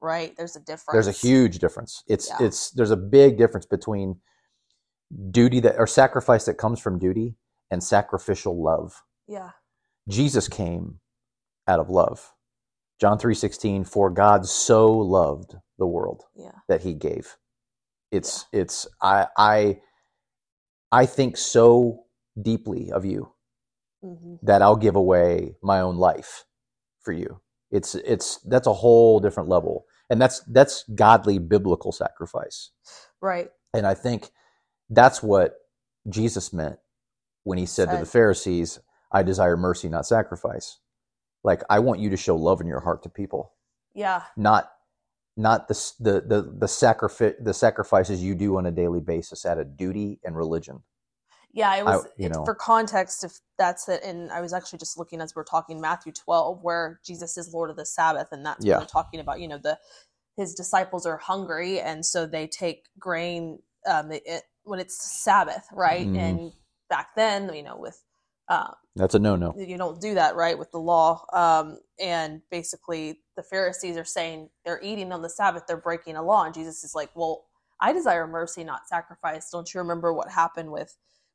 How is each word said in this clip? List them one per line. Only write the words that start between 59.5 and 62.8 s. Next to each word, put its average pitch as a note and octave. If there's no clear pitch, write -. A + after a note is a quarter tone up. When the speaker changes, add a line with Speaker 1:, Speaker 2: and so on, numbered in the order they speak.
Speaker 1:
the, D3+
his F#3
disciples F#3
are E3
hungry, F3+
and D#3
so E3+
they D#3
take E3